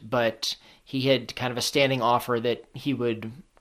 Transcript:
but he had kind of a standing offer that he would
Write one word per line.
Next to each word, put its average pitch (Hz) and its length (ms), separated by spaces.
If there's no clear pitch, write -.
but 117 480
he 135 180
had 127 340
kind 123 160
of 120 60
a 117 40
standing 135 400
offer 120 400
that 117 320
he 135 200
would 113 380